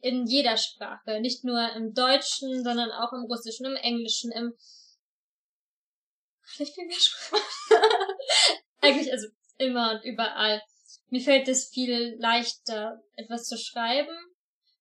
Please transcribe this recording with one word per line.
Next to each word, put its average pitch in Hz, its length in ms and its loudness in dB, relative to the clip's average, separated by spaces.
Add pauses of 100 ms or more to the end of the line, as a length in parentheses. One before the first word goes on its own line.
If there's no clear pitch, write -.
in 254 260 0
jeder 233 320 4
Sprache. - 640 -6
Nicht 247 240 -4
nur 233 300 -2
im 220 200 -6
Deutschen, 262 680 2
sondern 240 260 -2
auch 240 240 -4
im 247 100 -8
Russischen, 226 400 -8
im 269 120 -4
Englischen, 233 560 -2
im, 233 200 -4 (2000)
kann 285 100 -4
ich - 80 -14
viel 349 120 -10
mehr 349 120 -8
Sprachen? - 460 0 (260)
<laughs> 440 480 6 (640)
Eigentlich, 277 300 6
also 214 160 -6 (280)
immer 247 360 0
und 214 120 -8
überall. 214 560 0 (480)
Mir 247 120 -2
fällt 262 280 4
es 254 200 0
viel 240 500 -2
leichter, 233 840 -2 (160)
etwas 233 300 -8
zu 240 100 -8
schreiben 262 580 -2 (680)